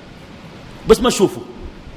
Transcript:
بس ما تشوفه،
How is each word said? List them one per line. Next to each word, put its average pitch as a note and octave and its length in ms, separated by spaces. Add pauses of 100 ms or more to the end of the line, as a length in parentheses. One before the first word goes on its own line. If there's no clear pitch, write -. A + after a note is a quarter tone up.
(880)
بس A3 120
ما A#3+ 100
تشوفه، - 300 (560)